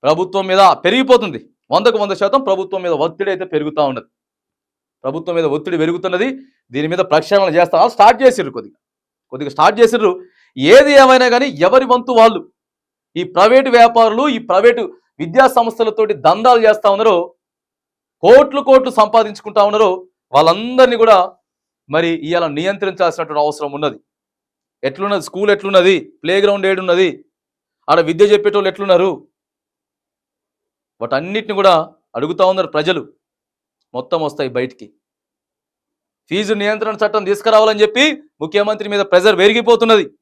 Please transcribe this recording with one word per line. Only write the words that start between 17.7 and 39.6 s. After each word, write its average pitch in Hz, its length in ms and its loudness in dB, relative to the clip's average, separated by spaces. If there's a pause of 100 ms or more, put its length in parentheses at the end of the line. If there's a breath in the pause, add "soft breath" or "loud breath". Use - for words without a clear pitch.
కోట్లు 277 460 6
కోట్లు 262 320 2
సంపాదించుకుంటా 214 720 0
ఉన్నారో, 208 200 2 (440)
వాళ్ళందరినీ 233 680 2
కూడా 214 140 4 (680)
మరి 165 200 -2 (160)
ఇవాళ 170 300 -2
నియంత్రించాల్సినటువంటి 170 880 -4
అవసరం 147 340 -6
ఉన్నది. 147 180 -6 (920)
ఎట్లున్నది 190 400 -6
స్కూల్, 202 260 -6
ఎట్లున్నది 196 400 2 (300)
ప్లే 170 200 -2
గ్రౌండ్, 202 280 0
ఏడున్నది 185 360 0 (840)
ఆడ 165 80 2 (100)
విద్య 165 240 2
చెప్పేటోళ్ళు 202 380 0
ఎట్లున్నారు, 185 360 0 (1900)
వాటన్నిటిని 185 580 -6
కూడా 190 140 4 (440)
అడుగుతా 156 340 -4
ఉన్నారు 190 240 -4
ప్రజలు, 156 260 -2 (960)
మొత్తం 131 300 -6
వస్తాయి 143 300 -8
బయటికి. 123 300 -10 (1400)
ఫీజు 208 320 -4
నియంత్రణ 214 400 -6
చట్టం 208 300 -2
తీసుకురావాలని 214 540 2
చెప్పి 226 200 0 (380)
ముఖ్యమంత్రి 208 500 -6
మీద 202 80 -2 (100)
ప్రెజర్ 185 300 4
పెరిగిపోతున్నది. 220 680 2 (140)